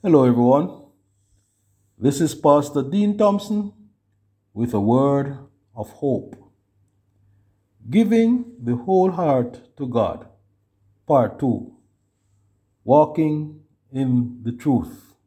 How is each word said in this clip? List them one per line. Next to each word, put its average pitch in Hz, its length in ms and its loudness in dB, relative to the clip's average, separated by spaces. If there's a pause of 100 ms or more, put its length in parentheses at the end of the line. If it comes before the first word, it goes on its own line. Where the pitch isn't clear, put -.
Hello, 151 200 6
everyone. 127 560 2 (1160)
This 139 220 0
is 156 160 -2
Pastor 147 460 2
Dean 202 360 -2
Thompson 208 540 -2 (840)
with 120 200 -4
a 107 80 0
word 139 560 0 (360)
of 107 180 -14
hope. 127 440 -8 (1500)
Giving 226 640 2 (100)
the 120 140 -2
whole 185 360 0
heart 143 500 -2 (160)
to 139 100 -8
God, 110 400 -4 (800)
part 127 320 0
two. - 380 -4 (1040)
Walking 151 760 0 (320)
in 127 500 -2
the 117 80 -6
truth. - 640 -4 (120)